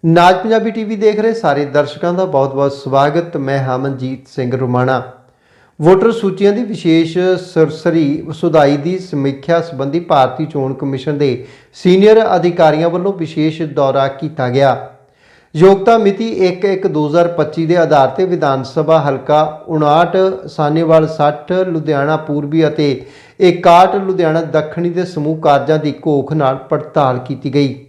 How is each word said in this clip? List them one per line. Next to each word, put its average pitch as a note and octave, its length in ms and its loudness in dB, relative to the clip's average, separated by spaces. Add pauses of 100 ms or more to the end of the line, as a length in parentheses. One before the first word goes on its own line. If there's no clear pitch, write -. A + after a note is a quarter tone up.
ਨਾਜ E3+ 320 6
ਪੰਜਾਬੀ A3 360 0
ਟੀ A3 120 -8
ਵੀ G#3+ 120 -6
ਦੇਖ G#3 240 0
ਰਹੇ A3+ 140 0
ਸਾਰੇ D3 320 -2
ਦਰਸ਼ਕਾਂ C#3+ 480 -2
ਦਾ F#3 120 -2
ਬਹੁਤ-ਬਹੁਤ C3+ 480 0
ਸਵਾਗਤ। C#3+ 640 -2
ਮੈਂ C#3 220 -4
ਹਾਂ C3 200 -4
ਮਨਜੀਤ C3 480 -8
ਸਿੰਘ B2 300 -6
ਰੋਮਾਣਾ। B2+ 440 0 (800)
ਵੋਟਰ F#3+ 320 4
ਸੂਚੀਆਂ G3+ 420 0
ਦੀ A#3 100 -2
ਵਿਸ਼ੇਸ਼ E3 540 0 (260)
ਸਰਸਰੀ D#3+ 800 -2 (100)
ਸੁਧਾਈ D3+ 440 2
ਦੀ E3+ 220 -4
ਸਮੀਖਿਆ C#3+ 600 -4
ਸੰਬੰਧੀ C#3 380 -4
ਭਾਰਤੀ D3+ 460 0
ਚੋਣ C#3 280 -4
ਕਮਿਸ਼ਨ C3+ 440 -6
ਦੇ C3 280 -2 (280)
ਸੀਨੀਅਰ G3+ 480 6 (140)
ਅਧਿਕਾਰੀਆਂ E3 540 2
ਵੱਲੋਂ F3+ 240 -4
ਵਿਸ਼ੇਸ਼ D#3+ 500 -4
ਦੌਰਾ C#3 440 0
ਕੀਤਾ C#3 420 -6
ਗਿਆ। C3 260 2 (800)
ਯੋਗਤਾ F#3+ 420 6
ਮਿਤੀ G#3 320 0 (160)
ਇੱਕ F3+ 200 -2
ਇੱਕ F#3+ 220 -2
ਦੋ D3+ 200 -2
ਹਜ਼ਾਰ E3+ 200 2
ਪੱਚੀ E3 380 -4
ਦੇ E3+ 120 2
ਆਧਾਰ C#3+ 300 4
ਤੇ F#3 180 -2
ਵਿਧਾਨ D3 380 -2
ਸਭਾ D#3 380 0
ਹਲਕਾ C#3+ 400 0 (260)
ਉਣਾਹਠ, D#3 500 2 (300)
ਸਾਹਨੇਵਾਲ D#3 600 2
ਸੱਠ, D3 440 -2
ਲੁਧਿਆਣਾ D#3 680 -2
ਪੂਰਬੀ D3 500 -2
ਅਤੇ D3+ 380 -2 (340)
ਇਕਾਹਠ, F3+ 560 4
ਲੁਧਿਆਣਾ F3+ 460 0
ਦੱਖਣੀ D#3+ 480 -4
ਦੇ F3 160 -4
ਸਮੂਹ D#3 320 -4
ਕਾਰਜਾਂ D#3 420 2
ਦੀ D3+ 140 -4 (140)
ਘੋਖ D3 260 -2
ਨਾਲ C3+ 220 0 (140)
ਪੜਤਾਲ C#3+ 500 -2
ਕੀਤੀ C3 340 -10
ਗਈ। C#3 220 0 (140)